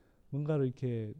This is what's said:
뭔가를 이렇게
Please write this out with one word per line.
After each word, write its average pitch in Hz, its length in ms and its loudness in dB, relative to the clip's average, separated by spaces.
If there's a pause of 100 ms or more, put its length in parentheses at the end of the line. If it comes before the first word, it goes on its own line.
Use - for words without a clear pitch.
(300)
뭔가를 147 360 2
이렇게 117 540 -2